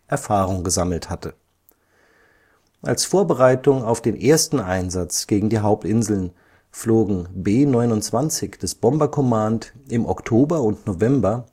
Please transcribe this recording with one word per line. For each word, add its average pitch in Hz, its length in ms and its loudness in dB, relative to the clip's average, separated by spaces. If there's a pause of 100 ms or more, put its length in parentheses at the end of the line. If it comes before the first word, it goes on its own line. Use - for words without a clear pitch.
Erfahrung 98 560 -2
gesammelt 87 480 -2
hatte. - 240 -10 (1500)
Als 127 220 -2
Vorbereitung 135 760 4
auf 113 180 -2
den - 200 -2
ersten 143 400 2
Einsatz 92 680 -4
gegen 104 220 0
die 110 100 0
Hauptinseln 104 720 0 (400)
flogen 104 600 0
B 101 320 0
neunundzwanzig 117 960 -2
des - 180 -6
Bomber 143 320 2
Command 113 640 -2 (160)
im 117 180 -2
Oktober 139 560 2
und 107 240 -2
November 110 680 0